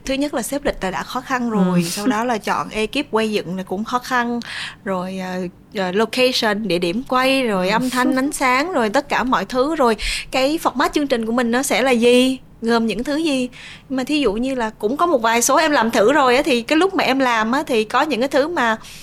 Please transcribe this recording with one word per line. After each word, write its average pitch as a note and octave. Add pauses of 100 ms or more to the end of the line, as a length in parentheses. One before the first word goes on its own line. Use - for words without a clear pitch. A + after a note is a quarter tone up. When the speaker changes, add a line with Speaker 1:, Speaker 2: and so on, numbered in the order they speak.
Speaker 1:
thứ C4+
nhất C#4+
là C4
xếp C#4+
lịch A3+
là F#3+
đã F3
khó -
khăn B3
rồi, F#3
Speaker 2:
Ừ. E3+
Speaker 1:
sau G#3
đó A3+
là B3
chọn F#3
ekip A3
quay A3
dựng F#3
là F#3
cũng F#3+
khó B3
khăn, A#3+ (440)
rồi, F#3+
ờ, F#3 (420)
ờ, F3+
location, A3+
địa E3+
điểm F3+
quay, C4
rồi F#3+
Speaker 2:
Ừ. G3+
Speaker 1:
âm B3
thanh, B3+
ánh C4+
sáng, C#4
rồi A#3+
tất D4
cả -
mọi F3
thứ, C4
rồi A#3 (340)
cái C#4
format D4
chương D4+
trình A#3+
của A3+
mình A#3+
nó B3
sẽ G#3
là C4+
gì, B3 (240)
gồm A3+
những G#3+
thứ D4
gì. C#4 (400)
Nhưng C4
mà C4
thí D4
dụ A#3+
như B3+
là A3+
cũng A3+
có F4
một E4
vài A3+
số C4+
em D#4+
làm A#3
thử A3
rồi C4
á, C#4+
thì B3
cái D4
lúc F#4+
mà B3+
em C4
làm A#3
á, C#4+
thì A3+
có B3
những C#4
cái C4+
thứ C#4+
mà, B3 (260)